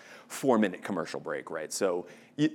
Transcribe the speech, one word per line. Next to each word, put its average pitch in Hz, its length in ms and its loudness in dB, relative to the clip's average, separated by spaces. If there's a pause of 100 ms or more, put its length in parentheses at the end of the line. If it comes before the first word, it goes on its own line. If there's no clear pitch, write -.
(260)
four-minute 107 560 2
commercial 82 380 -4
break, 73 300 -6
right? 78 200 -6
So 90 360 0 (320)
y-, 151 160 4